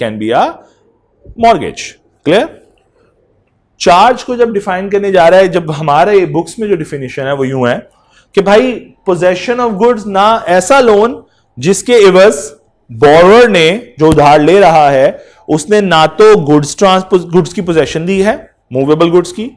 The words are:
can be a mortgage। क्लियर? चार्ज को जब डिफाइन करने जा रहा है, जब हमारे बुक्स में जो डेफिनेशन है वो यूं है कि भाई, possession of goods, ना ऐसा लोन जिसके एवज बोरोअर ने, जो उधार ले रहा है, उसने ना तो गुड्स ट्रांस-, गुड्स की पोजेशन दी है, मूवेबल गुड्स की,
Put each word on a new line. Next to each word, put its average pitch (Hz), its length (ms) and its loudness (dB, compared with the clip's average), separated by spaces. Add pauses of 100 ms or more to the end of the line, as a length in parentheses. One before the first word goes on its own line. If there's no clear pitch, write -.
can 110 160 -8
be 110 160 -4
a 214 120 0 (1000)
mortgage। 156 360 0 (440)
क्लियर? 202 420 -2 (1120)
चार्ज 214 440 2
को 247 120 -8
जब 233 180 -2
डिफाइन 196 360 -6
करने 196 220 -4
जा 170 160 2
रहा 180 120 4
है, 190 80 2
जब 165 240 -6
हमारे 160 540 0
बुक्स 165 340 -8
में 214 80 -6
जो 202 80 -2
डेफिनेशन 143 480 -10
है 139 100 -6
वो 135 100 -4
यूं 127 260 -4
है 170 200 -6 (460)
कि 202 60 0
भाई, 220 520 -2 (160)
possession 180 500 -2
of 220 240 -4
goods, 226 240 -2
ना 208 400 -2
ऐसा 214 320 2
लोन 233 440 0 (360)
जिसके 190 340 -2
एवज 196 580 2 (400)
बोरोअर 170 580 4
ने, 185 500 -2
जो 156 100 2
उधार 151 320 4
ले 170 180 2
रहा 160 300 4
है, 139 340 0 (260)
उसने 208 320 0
ना 160 260 2
तो 214 280 4
गुड्स 147 420 -2
ट्रांस-, 185 360 0
गुड्स 170 400 -2
की 208 80 -6
पोजेशन 165 440 -4
दी 190 160 -2
है, 233 280 -4 (240)
मूवेबल 151 360 0
गुड्स 175 220 0
की, 233 260 -12